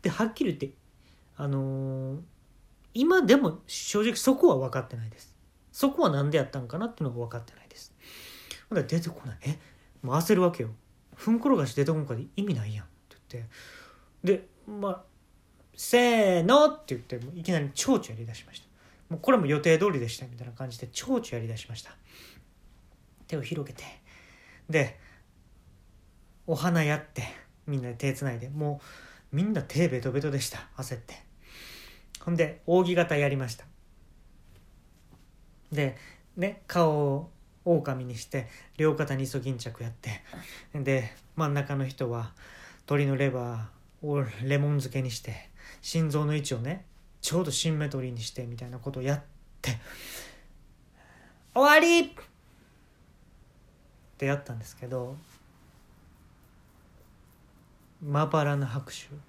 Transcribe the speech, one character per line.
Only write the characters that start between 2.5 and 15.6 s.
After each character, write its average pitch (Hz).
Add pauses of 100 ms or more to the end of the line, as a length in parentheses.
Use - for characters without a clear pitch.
今 330
で 247
も 185
正 -
直 220
そ 262
こ 320
は 131
分 -
か 131
っ 120
て 123
な 113
い 110
で -
す。 - (380)
そ 277
こ 320
は 220
な 139
ん 143
で 151
や 135
っ -
た 139
ん 123
か 143
な 220
っ 226
て -
い -
う 131
の 117
が 120
分 113
か 120
っ 113
て -
な -
い -
で -
す。 - (760)
ほ 226
ん -
で 147
出 160
て 165
こ -
な 117
い。 -
え？ 147 (460)
も 127
う -
焦 165
る 180
わ 180
け 151
よ。 113 (460)
「糞 226
転 269
が 151
し -
出 139
て 151
こ 156
ん 151
か 127
で 123 (100)
意 202
味 202
な 113
い 107
や 104
ん」 -
っ - (200)
て - (120)
言 120
っ 113
て。 - (720)
で、 185 (200)
ま 202
あ、 185 (720)